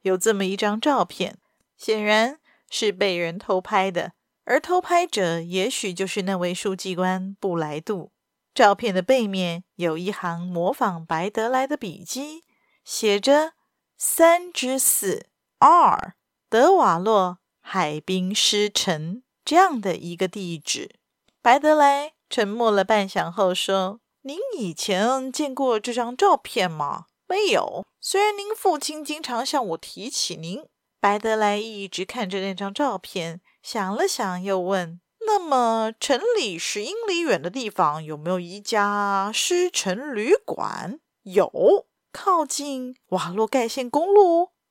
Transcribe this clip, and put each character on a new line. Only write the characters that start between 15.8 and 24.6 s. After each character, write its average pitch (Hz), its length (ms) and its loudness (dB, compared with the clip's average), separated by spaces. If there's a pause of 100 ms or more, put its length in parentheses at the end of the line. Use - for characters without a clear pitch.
德 294 260 6
瓦 220 220 4
洛 185 420 2 (220)
海 156 400 -4
滨 185 340 -2
诗 208 360 0
城” 175 520 -2 (220)
这 294 120 0
样 349 220 4
的 196 180 -4
一 170 200 -12
个 185 100 0
地 180 320 -8
址。 - 380 -8 (460)
白 247 160 8
德 302 160 4
莱 285 380 2 (160)
沉 214 180 -2
默 220 240 0
了 196 140 2
半 202 240 2
晌 170 220 -4
后 180 240 0
说 196 460 -2 (220)
：“您 285 160 -10 (180)
以 190 180 -6